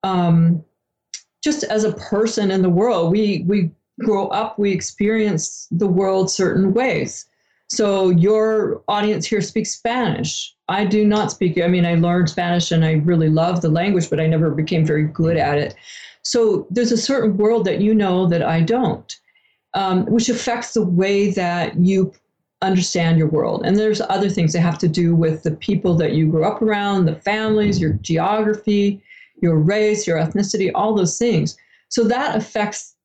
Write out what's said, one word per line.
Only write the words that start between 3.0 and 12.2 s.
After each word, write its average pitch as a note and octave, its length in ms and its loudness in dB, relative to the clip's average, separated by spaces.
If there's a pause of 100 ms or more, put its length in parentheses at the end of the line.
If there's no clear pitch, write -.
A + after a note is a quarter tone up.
we, G#3 360 0
we F#3+ 240 0 (280)
grow G3+ 280 0
up, A3 320 -4
we G3+ 120 2
experience G#3 1000 -2
the F#3 160 0
world F#3+ 420 2
certain F#3+ 440 0
ways. - 520 -2 (440)
So G3 420 0
your G#3+ 760 2
audience G#3 380 -2
here G#3 160 -2
speaks - 300 -4
Spanish. A#3 840 -4 (140)
I G3+ 160 0
do G#3+ 200 2
not G#3 260 2
speak, F3+ 280 -2
I F3 80 2
mean, F3 180 2
I E3+ 100 0
learned E3+ 340 2